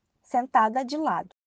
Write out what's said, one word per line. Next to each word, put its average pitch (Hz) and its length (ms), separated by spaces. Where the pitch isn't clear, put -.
sentada 247 640
de 262 140
lado. 196 360